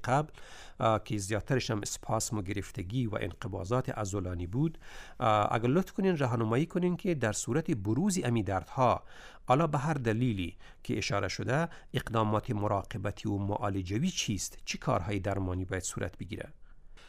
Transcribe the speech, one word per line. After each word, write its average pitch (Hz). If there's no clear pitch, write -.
قبل، 143
اه، 110
که 107
زیادترش 104
هم 107
اسپاسم -
و 104
گرفتگی 98
و 104
انقباضات 101
عضلانی 90
بود، 143
اه، 107
اگر 120
لطف 175
کنین 190
راهنمایی 120
کنین 180
که 175
در 117
صورت 143
بروز 139
امی 117
دردها، 98
حالا 147
به 147
هر 147
دلیلی 113
که 120
اشاره 101
شده، 131
اقدامات 110
مراقبتی 104
و 101
معالجوی 101
چیست؟ -
چی -
کارهای 101
درمانی 92
باید 92
صورت -
بگیره؟ -